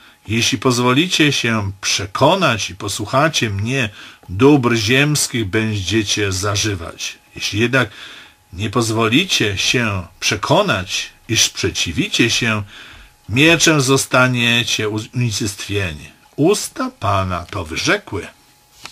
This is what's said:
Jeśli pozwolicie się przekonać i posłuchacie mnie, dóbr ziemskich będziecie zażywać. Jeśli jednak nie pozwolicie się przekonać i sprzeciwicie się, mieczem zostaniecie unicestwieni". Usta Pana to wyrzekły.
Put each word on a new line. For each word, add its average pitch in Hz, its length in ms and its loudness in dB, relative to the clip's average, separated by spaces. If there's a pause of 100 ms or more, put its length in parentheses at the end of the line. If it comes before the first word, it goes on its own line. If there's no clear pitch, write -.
(280)
Jeśli 113 300 0
pozwolicie 131 760 2
się 110 400 -2 (100)
przekonać 135 880 0
i 87 60 -14
posłuchacie 120 760 -2
mnie, 107 400 -2 (400)
dóbr 120 460 6
ziemskich 127 720 2
będziecie 104 840 -2
zażywać. 98 840 -4 (180)
Jeśli - 240 -6
jednak 120 300 2 (640)
nie 101 160 -6
pozwolicie 113 880 0
się 104 500 -2 (120)
przekonać 131 880 0 (200)
i 113 80 -2
sprzeciwicie 107 920 0
się, 107 340 -2 (680)
mieczem 156 520 4
zostaniecie 123 1080 2
unicestwieni". 101 1200 -4 (240)
Usta 208 640 0
Pana 92 500 -2
to - 160 -8
wyrzekły. 101 600 -4 (640)